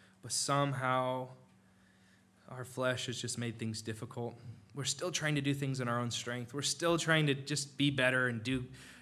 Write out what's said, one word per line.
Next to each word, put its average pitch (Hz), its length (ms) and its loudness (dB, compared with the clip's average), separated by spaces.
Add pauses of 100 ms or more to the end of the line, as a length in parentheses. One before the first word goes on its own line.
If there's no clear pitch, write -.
(220)
But 117 100 -10
somehow 127 960 2 (1200)
our 127 160 -10
flesh 127 400 0
has 120 120 -2
just - 200 -4
made 117 200 -4
things 110 220 -4
difficult. 113 540 -6 (400)
We're 139 100 -6
still 175 260 -2
trying 151 260 0
to 143 40 0
do 139 140 2
things 135 260 -2
in 120 80 -2
our 120 100 2
own 120 120 0
strength. 120 420 -6
We're 143 80 -6
still 170 380 2
trying 160 300 4
to 135 60 6
just 143 440 -4
be 143 120 6
better 127 380 4
and 117 140 -2
do, 127 240 -2 (360)